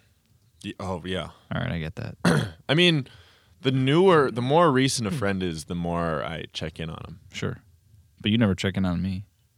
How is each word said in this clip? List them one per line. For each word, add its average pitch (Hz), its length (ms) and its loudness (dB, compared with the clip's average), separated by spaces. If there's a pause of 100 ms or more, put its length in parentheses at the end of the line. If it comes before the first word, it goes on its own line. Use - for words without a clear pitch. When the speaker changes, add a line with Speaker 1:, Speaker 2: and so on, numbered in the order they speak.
(640)
Speaker 1:
Y-, 101 160 -10
oh, 92 240 -6
yeah. 87 240 -6 (260)
Speaker 2:
All 87 60 -4
right, 85 120 -4
I 85 60 -6
get 78 180 -8
that. - 200 -12 (440)
Speaker 1:
<clears throat> - 80 -20
I 139 60 2
mean, 160 320 2 (560)
the 131 100 2
newer, 147 580 4
the 113 120 -4
more 156 280 4
recent 127 380 2
a - 40 -2
friend 98 300 0
is, 80 220 -4
the 92 100 -8
more 85 500 -2
I 80 280 -8
check - 260 -8
in 80 120 -8
on - 180 -12
him. - 120 -18 (120)
Speaker 2:
Sure. - 260 -6 (600)
But 104 120 -2
you 113 60 2
never 101 180 4
check 95 200 -2
in 98 80 0
on 87 160 -2
me. 95 240 -6 (340)